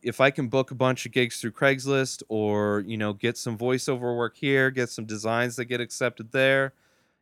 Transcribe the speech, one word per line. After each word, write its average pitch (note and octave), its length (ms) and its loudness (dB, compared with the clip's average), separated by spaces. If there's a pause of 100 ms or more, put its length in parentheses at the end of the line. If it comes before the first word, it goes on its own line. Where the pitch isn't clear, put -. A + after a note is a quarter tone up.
if A#2+ 180 -2
I C3+ 100 8
can C#3 180 -4
book C3 220 0
a C#3 40 -12
bunch B2+ 320 0
of A#2 60 -14
gigs B2 280 0
through A2+ 120 -6
Craigslist C3+ 760 0
or, G#2 580 0
you A2 120 -6
know, G#2 160 -2
get A2+ 240 -2
some A2+ 180 -6
voiceover B2 580 0
work A#2+ 220 -4
here, C3+ 340 4
get C3 200 -2
some A2 160 -10
designs A2+ 500 -2
that B2 80 -4
get B2 160 -4
accepted A#2 520 -6
there, C3+ 420 2 (480)